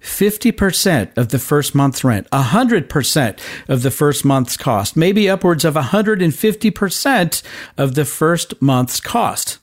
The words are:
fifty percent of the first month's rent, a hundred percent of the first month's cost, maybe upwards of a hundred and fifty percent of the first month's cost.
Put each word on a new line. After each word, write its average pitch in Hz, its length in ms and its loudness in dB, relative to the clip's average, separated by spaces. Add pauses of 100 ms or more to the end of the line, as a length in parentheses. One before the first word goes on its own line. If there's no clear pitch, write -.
fifty 208 500 0
percent 175 640 0
of 117 120 0
the 135 100 -2
first 147 340 0
month's 139 300 2
rent, 113 300 0
a 139 100 2
hundred 196 460 2
percent 131 520 0 (280)
of 131 140 0
the 127 100 0
first 147 320 0
month's 135 320 2
cost, 104 400 -2
maybe 190 340 2
upwards 180 340 0
of 151 120 2
a 156 60 0
hundred 202 380 0
and 170 140 2
fifty 214 380 0
percent 196 720 -2 (320)
of 139 180 -2
the 147 100 0
first - 560 -2
month's 131 380 2
cost. - 640 -4